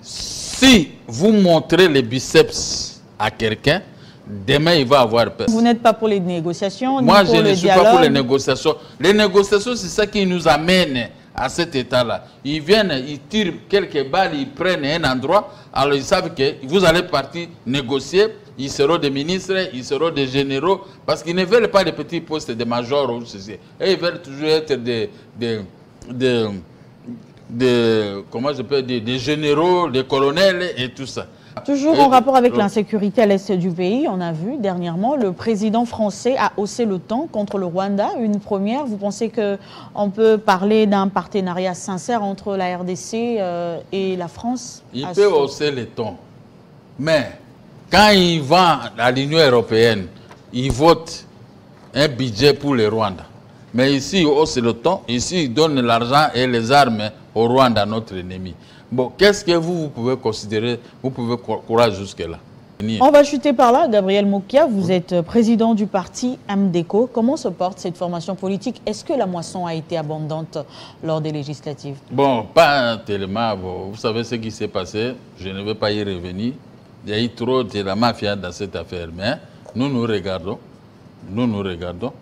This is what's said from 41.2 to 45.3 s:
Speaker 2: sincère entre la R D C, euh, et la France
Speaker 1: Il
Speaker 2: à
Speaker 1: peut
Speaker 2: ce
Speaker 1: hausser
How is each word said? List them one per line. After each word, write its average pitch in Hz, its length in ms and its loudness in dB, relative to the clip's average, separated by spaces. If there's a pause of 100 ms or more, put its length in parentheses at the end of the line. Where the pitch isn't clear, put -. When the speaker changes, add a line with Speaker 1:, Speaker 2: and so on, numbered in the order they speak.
Speaker 2:
sincère 208 480 -4
entre 196 340 -6
la 180 180 -2
R 180 80 -8
D 180 120 -4
C, 226 440 -6
euh, 175 380 -4 (140)
et 190 240 -4
la 175 120 -8
France - 540 -8 (140)
Speaker 1:
Il 131 100 -6
Speaker 2:
à 180 40 -8
Speaker 1:
peut 180 120 2
Speaker 2:
ce 208 60 6
Speaker 1:
hausser 147 420 0